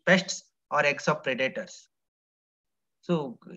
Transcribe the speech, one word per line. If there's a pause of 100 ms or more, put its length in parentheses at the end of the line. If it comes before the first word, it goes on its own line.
pests (260)
or
eggs
of
predators. (1160)
So (200)